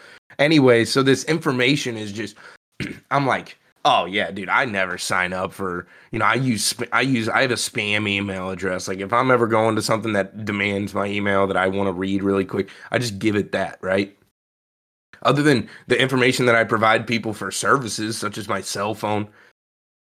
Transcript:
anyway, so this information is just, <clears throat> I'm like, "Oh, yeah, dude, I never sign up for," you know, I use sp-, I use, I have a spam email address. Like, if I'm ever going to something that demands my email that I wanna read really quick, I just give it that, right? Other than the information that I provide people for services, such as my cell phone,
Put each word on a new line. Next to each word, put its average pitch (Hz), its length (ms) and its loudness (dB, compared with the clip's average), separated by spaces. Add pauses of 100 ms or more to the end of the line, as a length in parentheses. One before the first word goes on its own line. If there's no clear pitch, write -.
(380)
anyway, 131 460 6
so 135 200 2
this 135 200 4
information 139 720 0
is 107 160 -8
just, 104 220 -10 (400)
<clears throat> - 380 -12
I'm 139 140 2
like, 98 300 -2 (280)
"Oh, 113 220 4
yeah, 92 260 -2
dude, 95 160 -8
I 110 160 2
never 95 340 -2
sign 92 360 -2
up 92 180 -4
for," 87 340 -8 (260)
you 113 60 -6
know, 107 60 0
I 110 100 2
use 123 300 0
sp-, - 280 -4
I 120 100 2
use, 120 260 0
I 110 140 2
have 131 80 0
a 117 60 0
spam 107 520 -2
email 98 420 -4
address. 92 380 -4
Like, 95 120 -6
if 98 120 -4
I'm 127 180 2
ever 120 160 4
going 110 300 2
to 110 60 -2
something 110 320 -2
that 101 320 -4
demands 101 480 -2
my 101 120 -2
email 101 400 0
that 95 120 -2
I 92 100 2
wanna 98 240 -2
read 95 300 -2
really 98 240 0
quick, 95 240 -4 (200)
I - 80 -2
just 113 200 -4
give 104 180 0
it 98 160 -2
that, 95 300 -4
right? 98 340 -2 (1080)
Other 139 180 4
than 139 260 4 (200)
the 120 120 2
information 127 460 2
that 117 100 6
I 113 80 4
provide 110 420 2
people 110 280 -4
for 95 160 -8
services, 110 680 -2
such 104 220 -8
as 107 100 -10
my 104 140 -4
cell 104 320 -4
phone, 104 340 -4 (840)